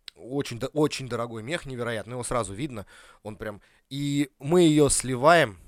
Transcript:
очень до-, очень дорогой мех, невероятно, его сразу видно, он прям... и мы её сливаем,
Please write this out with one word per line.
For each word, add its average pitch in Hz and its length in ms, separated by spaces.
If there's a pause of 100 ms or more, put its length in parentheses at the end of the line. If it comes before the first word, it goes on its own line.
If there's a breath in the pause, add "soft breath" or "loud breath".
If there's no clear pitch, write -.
(160)
очень 120 420
до-, 131 100
очень 143 400
дорогой 113 360
мех, 160 220
невероятно, 117 480
его 123 100
сразу 113 300
видно, 117 300 (380 soft breath)
он 107 140
прям... 104 240 (300)
и 143 380 (120)
мы 165 220
её 151 260
сливаем, 127 680 (120)